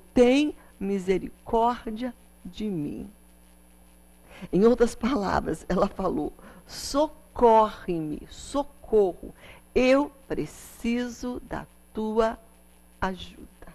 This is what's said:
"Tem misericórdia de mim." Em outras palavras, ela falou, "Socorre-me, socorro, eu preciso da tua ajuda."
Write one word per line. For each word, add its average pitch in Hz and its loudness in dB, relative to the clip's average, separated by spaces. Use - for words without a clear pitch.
"Tem 262 4
misericórdia 220 -2
de 208 -8
mim." 147 -6
Em 190 4
outras 240 4
palavras, 185 -2
ela 190 2
falou, 175 -4
"Socorre-me, 220 0
socorro, - -2
eu 269 4
preciso 240 -6
da 151 -10
tua 220 0
ajuda." - -8